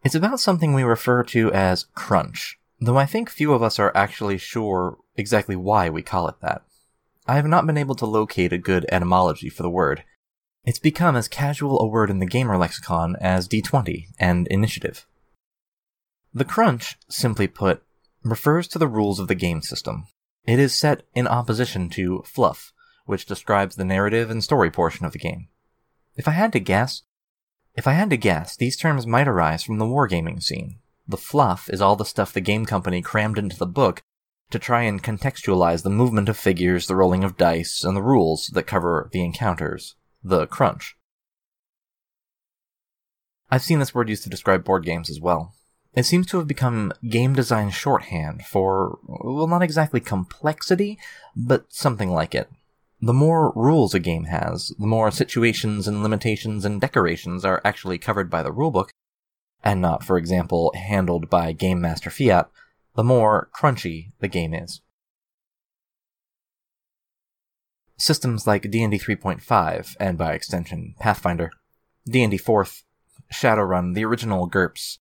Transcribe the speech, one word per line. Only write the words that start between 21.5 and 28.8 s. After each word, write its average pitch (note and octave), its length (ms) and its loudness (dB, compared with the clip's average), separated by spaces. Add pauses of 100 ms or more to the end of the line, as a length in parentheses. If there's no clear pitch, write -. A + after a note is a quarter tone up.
to F#2 360 -4
fluff, - 460 0 (320)
which - 220 -6
describes G2 500 -2
the F#2+ 80 -4
narrative G#2 440 0
and A2+ 140 -6
story G#2+ 280 2
portion E2+ 360 -2
of D2 60 -6
the - 80 -14
game. E2+ 280 -8 (680)
If - 100 -6
I D3+ 60 2
had G#3 220 2
to - 40 2
guess, G2+ 440 0 (760)
if - 100 -4
I C3+ 60 4
had F#3 180 2
to C#3+ 60 4
guess, F#2 400 -2
these A#2+ 220 -2
terms C#3+ 280 0